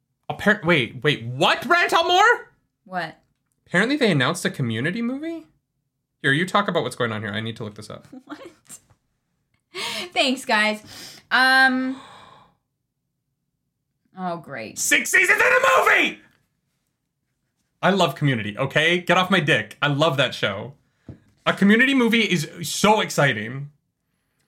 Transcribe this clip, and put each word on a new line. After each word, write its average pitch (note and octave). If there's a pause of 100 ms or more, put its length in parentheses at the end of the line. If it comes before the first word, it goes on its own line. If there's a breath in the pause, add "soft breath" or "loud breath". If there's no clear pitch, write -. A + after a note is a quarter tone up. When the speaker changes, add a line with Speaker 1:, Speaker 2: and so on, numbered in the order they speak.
(300)
Speaker 1:
Appar-, G3+
wait, D#3
wait, B2
what, F#3
Brantalmore? F4+ (380)
Speaker 2:
What? F3 (500)
Speaker 1:
Apparently A3+
they A#3
announced D3
a F#3
Community C3+
movie? D#4 (760)
Here, C#3
you D#3+
talk G#3
about E3+
what's -
going A#2
on G#2+
here. G#2+
I G#2+
need A2+
to A#2
look G#2
this G#2+
up. -
Speaker 2:
<laughs> B3+
What? D4 (1700 loud breath)
Thanks, C4+
guys. G#3+ (480 loud breath)
Um. C4 (2250 loud breath)
Oh, F3
great. B2
Speaker 1:
Six -
seasons F#4+
in A#4
a C5
movie! - (1600)
I E3
love F3+
Community, A2
okay? D#3
Get F3
off F#3
my F#3+
dick. C3+
I C#3+
love C#3+
that B2+
show. A2 (720 loud breath)
A E3
Community A3+
movie A#3
is F3 (140)
so G#3
exciting. C#3 (760)